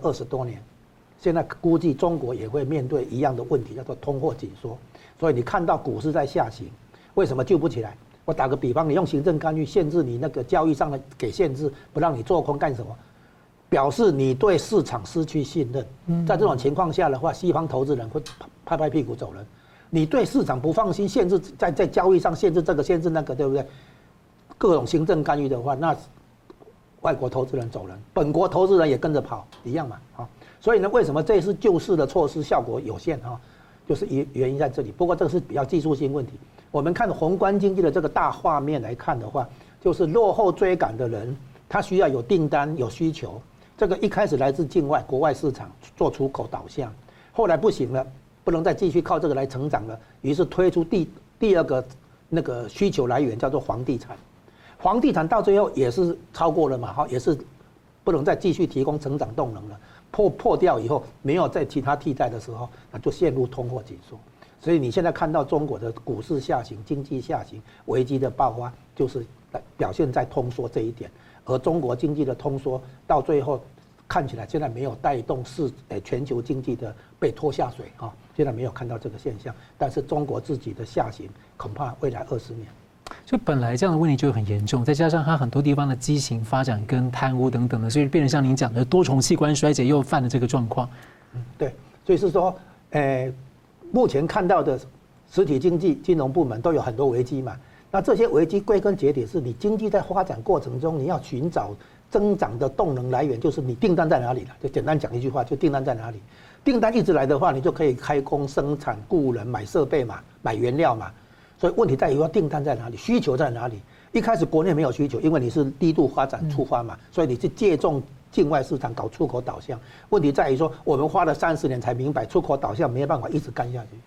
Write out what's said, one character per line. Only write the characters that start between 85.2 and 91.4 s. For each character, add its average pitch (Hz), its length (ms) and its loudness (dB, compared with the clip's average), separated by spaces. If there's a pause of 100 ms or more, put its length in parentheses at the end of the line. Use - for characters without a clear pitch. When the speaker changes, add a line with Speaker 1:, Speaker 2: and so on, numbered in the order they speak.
Speaker 2:
它 160 120 2
很 135 140 0
多 135 100 0
地 143 140 4
方 143 140 2
的 131 80 0
畸 147 240 0
形 113 260 -4
发 131 180 0
展 113 220 -2
跟 127 240 0
贪 127 260 -2
污 127 140 2
等 120 180 0
等 120 140 0
的， 113 80 0
所 120 100 2
以 147 60 4
变 151 160 4
成 139 80 4
像 143 120 2
您 131 140 4
讲 127 160 0
的 123 140 0
多 185 180 4
重 135 160 4
器 165 160 4
官 151 180 2
衰 151 200 4
竭 135 100 2
又 143 160 4
犯 135 220 0
了 123 80 0
这 127 100 0
个 120 60 2
状 120 240 0
况。 123 180 -2 (460)
Speaker 1:
嗯， 123 100 -10 (140)